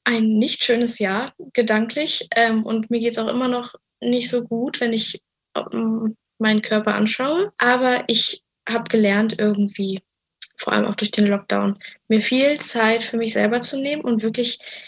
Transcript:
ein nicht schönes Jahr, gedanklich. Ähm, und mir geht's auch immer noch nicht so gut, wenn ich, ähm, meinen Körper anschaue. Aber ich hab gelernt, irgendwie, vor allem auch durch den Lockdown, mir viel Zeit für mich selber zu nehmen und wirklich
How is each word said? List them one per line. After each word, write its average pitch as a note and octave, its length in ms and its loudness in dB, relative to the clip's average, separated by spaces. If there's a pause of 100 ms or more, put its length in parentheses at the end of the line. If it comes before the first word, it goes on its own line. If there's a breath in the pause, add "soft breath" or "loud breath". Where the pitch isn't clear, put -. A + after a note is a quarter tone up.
ein A3 340 2
nicht B3+ 240 0
schönes A#3 380 2
Jahr, G#3 340 -2 (180)
gedanklich. A3+ 840 0
Ähm, A3 280 2
und A3 260 -4
mir A#3 100 0
geht's A#3 180 -2
auch A3 100 -2
immer B3 200 -2
noch B3 260 -4 (260)
nicht A#3+ 300 2
so A#3+ 140 -2
gut, A#3+ 360 -4
wenn A#3+ 120 0
ich, - 280 -4 (360)
ähm, A3+ 600 -2 (220)
meinen G#3+ 240 2
Körper G#3+ 320 0
anschaue. C4+ 640 0
Aber B3 480 2
ich - 360 0 (260)
hab A3+ 200 -4
gelernt, G#3+ 500 2
irgendwie, G3+ 600 -2 (560)
vor - 160 -4
allem G#2 120 2
auch G2+ 100 -2
durch - 160 -2
den G#3 160 4
Lockdown, G3+ 520 0 (300 loud breath)
mir A3 120 4
viel C#4 400 2
Zeit A3+ 420 2
für A3+ 140 -6
mich A3+ 160 -2
selber A3 300 2
zu C4+ 180 0
nehmen D4 220 -4
und A3+ 200 0
wirklich A3+ 380 -2 (280 loud breath)